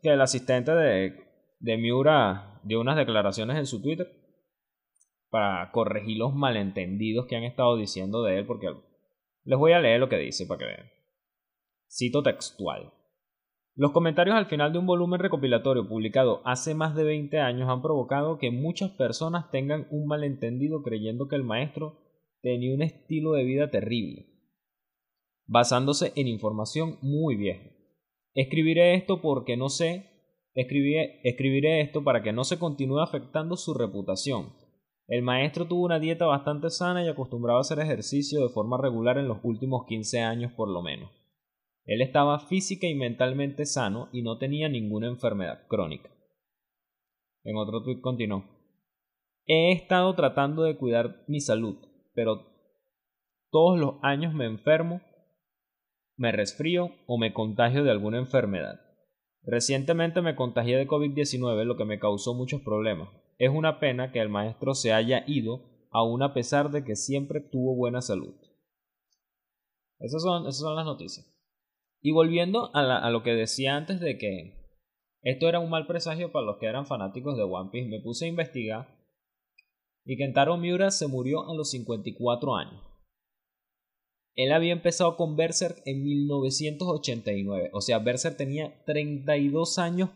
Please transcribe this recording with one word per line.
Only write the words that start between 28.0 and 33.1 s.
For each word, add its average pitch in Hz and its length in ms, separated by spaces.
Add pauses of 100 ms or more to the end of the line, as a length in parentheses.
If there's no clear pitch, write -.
Escribiré 160 580
esto 185 260
porque 127 380
no 131 120
sé, 165 420 (420)
escribiré, 139 720
escribiré 139 580
esto 147 220
para 127 180
que 107 120
no 120 100
se 165 160
continúe 143 400
afectando 156 560